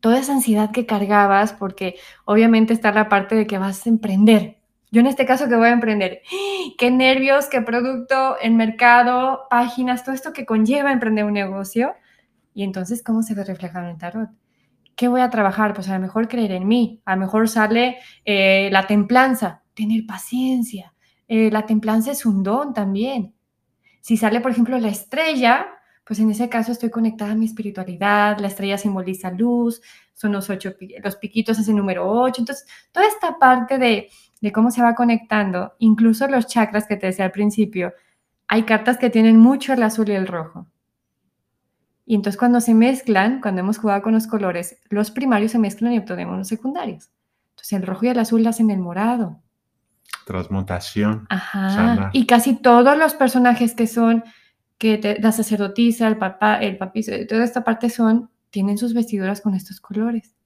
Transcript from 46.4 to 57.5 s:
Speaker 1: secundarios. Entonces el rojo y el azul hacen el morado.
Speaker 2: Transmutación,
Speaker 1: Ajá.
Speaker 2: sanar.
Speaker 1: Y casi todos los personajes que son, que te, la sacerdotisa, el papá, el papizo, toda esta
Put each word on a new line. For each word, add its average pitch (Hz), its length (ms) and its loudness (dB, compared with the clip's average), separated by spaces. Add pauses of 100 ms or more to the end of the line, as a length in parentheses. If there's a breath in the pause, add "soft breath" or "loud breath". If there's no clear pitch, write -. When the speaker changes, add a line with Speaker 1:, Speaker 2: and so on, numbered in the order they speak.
Speaker 1:
secundarios. 226 640 -8 (400)
Entonces - 220 -12
el 185 120 -4
rojo 190 220 -4
y 247 40 2
el 247 100 0
azul 226 260 2
hacen 226 240 2
el 196 80 -2
morado. 185 640 -4 (840)
Speaker 2:
Transmutación, 95 1040 -4
Speaker 1:
Ajá. 190 420 -4
Speaker 2:
sanar. 214 420 0
Speaker 1:
Y 247 140 2
casi 240 300 4
todos 247 400 6
los 311 180 2
personajes 247 600 2
que 226 120 0
son, 226 380 0 (540 soft breath)
que 220 200 2
te, 208 220 -2
la 220 120 4
sacerdotisa, 220 760 0
el 214 100 0
papá, 208 380 0
el 196 220 -4
papizo, 208 340 -8 (160)
toda 226 160 0
esta 233 200 -4